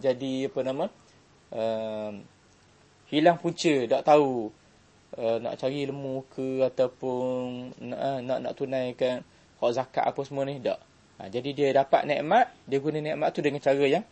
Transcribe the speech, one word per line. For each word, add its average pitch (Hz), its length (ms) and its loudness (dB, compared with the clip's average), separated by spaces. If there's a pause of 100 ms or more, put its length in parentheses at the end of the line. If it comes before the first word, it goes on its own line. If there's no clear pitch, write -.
jadi, 131 480 0
apa 135 160 -6
nama, 135 200 -2 (680)
uh, 110 580 -4 (1000)
hilang 165 240 6
punca, 151 480 0
tak 123 160 2
tahu, 135 480 4 (720)
uh, 113 160 2
nak 117 240 -6
cari 139 240 -2
ilmu 135 480 -6
ke, 131 320 0
ataupun 127 1120 -2
nak, 123 240 -8
uh, 135 240 -2
nak, 127 160 -2
nak 123 160 -6
tunaikan 127 640 -2 (400)
hak 120 160 2
zakat 131 300 -2
apa 131 180 -2
semua 139 240 -4
ni, 143 80 -6
tak. 107 240 -2 (400)
Ha, 98 80 -12
jadi 127 240 -4
dia 139 140 2 (100)
dapat 139 320 4
nikmat, 160 400 2 (160)
dia 139 160 0
guna 151 160 -2
nikmat 151 400 -2
tu 143 80 0
dengan 143 160 0
cara 139 240 4
yang 147 160 4 (100)